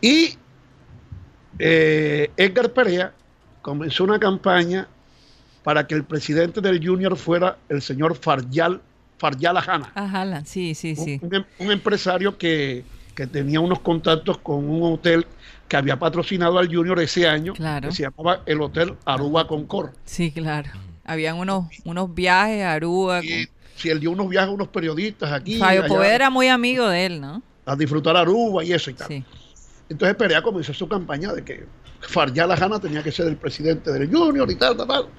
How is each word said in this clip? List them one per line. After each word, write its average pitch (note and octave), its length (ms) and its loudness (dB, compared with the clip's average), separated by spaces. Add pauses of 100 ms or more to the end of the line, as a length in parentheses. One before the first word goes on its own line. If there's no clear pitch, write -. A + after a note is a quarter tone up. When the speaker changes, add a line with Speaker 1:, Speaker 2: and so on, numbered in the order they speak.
Speaker 1:
Y, D4+ 360 4 (1200)
eh, D#3 760 2
Edgar G3+ 360 4
Perea F#3+ 400 2 (480)
comenzó D3 440 -2
una G#3 140 4
campaña F#3+ 680 2 (760)
para D3+ 240 2
que D#3 80 -6
el D#3 100 -2
presidente D#3 560 0
del F#3 240 2
Junior F#3 320 0
fuera F3 400 0 (120)
el C#3+ 140 -2
señor D3+ 340 -2
Faryal, D#3 640 0 (380)
Faryal D#3 380 0
Ajana. E3 380 -2
Speaker 2:
Ajala, F#3+ 500 -6
sí, F3 300 -6
sí, D#3+ 240 -6
Speaker 1:
Un, E3 60 -6
Speaker 2:
sí. C#3+ 180 -6
Speaker 1:
un E3+ 120 -8
em-, G3 100 0 (160)
un F#3+ 100 -2
empresario G3+ 640 0
que, C#3+ 480 -2 (300)
que C3+ 140 -8
tenía C#3+ 320 0
unos F3 200 2
contactos D#3+ 580 0
con C#3+ 300 -4
un E3 260 0
hotel E3 320 2 (420)
que - 80 0
había C#3 220 2
patrocinado E3+ 600 0
al F#3 160 4
Junior F3 260 2
ese E3+ 280 2
año, D#3 260 0
Speaker 2:
Claro. D#3 340 -6
Speaker 1:
que - 60 -6
se E3 80 -6
llamaba D#3+ 420 -2
el D#3 160 -2
Hotel D#3 340 -2 (100)
Aruba D3 420 0
Concord. D#3 440 -6 (140)
Speaker 2:
Sí, E3+ 280 -4
claro. D3+ 420 -6
Speaker 3:
Mm. G2 40 -14 (260)
Speaker 2:
Habían D#3+ 320 -4
unos, F#3 300 -2 (180)
unos F3 300 -4
viajes F#3+ 500 4
a F3 100 0
Aruba F3 500 0
Speaker 1:
Y E3 220 -4
Speaker 2:
con - 80 -20 (220)
Speaker 1:
si - 120 -6
él D#3 120 2
dio D#3 100 0
unos F#3+ 180 -2
viajes F#3+ 220 2
a - 20 -4
unos G3 160 -4
periodistas E3 640 -4
aquí, F3 260 -4
Speaker 2:
Fabio F#3+ 220 6
Speaker 1:
allá. F#3+ 80 0
Speaker 2:
Poveda G3 260 4
era C4+ 160 4
muy B3+ 180 4
amigo B3 400 2
de F3+ 180 2
él, F3 140 -6
¿no? C#3+ 220 -10 (240)
Speaker 1:
A C#3 100 -2
disfrutar D3+ 400 2
Aruba F#3+ 480 2
y F3 80 -2
eso D#3 180 0
y B2+ 40 -12
tal. - 140 -14
Speaker 2:
Sí. C#3 160 -10 (640)
Speaker 1:
Entonces F3+ 280 0
Perea E3 260 2
comenzó F3 300 -4
su F3 160 -8
campaña F3 440 -4
de - 120 -8
que - 220 -14 (340)
Faryal D#3+ 520 0
Ajana F#3+ 280 0
tenía D3+ 220 -6
que D3+ 100 -4
ser E3 140 -2
el D#3 100 -2
presidente D#3 560 -2
del C#3 220 -2
Junior C#4+ 360 2
y F#3 60 0
tal, A#3+ 200 2
tal, A#3+ 100 -4
tal. C4+ 200 -2 (120)